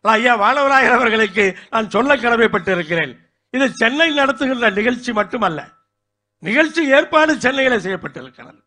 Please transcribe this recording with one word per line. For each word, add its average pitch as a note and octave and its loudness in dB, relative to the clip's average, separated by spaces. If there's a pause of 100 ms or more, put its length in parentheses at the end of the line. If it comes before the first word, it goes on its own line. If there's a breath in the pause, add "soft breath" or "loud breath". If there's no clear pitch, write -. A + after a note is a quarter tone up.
ஐயா A3+ 2
வானவராயர் C4 2
அவர்களுக்கு A3 0 (260 loud breath)
நான் A3 -4
சொல்ல C4+ 2
கடமைப்பட்டிருக்கிறேன். F#3+ 0 (400)
இது C4+ 2
சென்னை C#4 0
நடத்துகின்ற C4+ 0
நிகழ்ச்சி A#3+ -2
மட்டுமல்ல, G3+ -2 (840)
நிகழ்ச்சி D4+ 0
ஏற்பாடு D#4 4
சென்னையில C4 0
செய்யப்பட்டிருக்கிறது. D3+ -10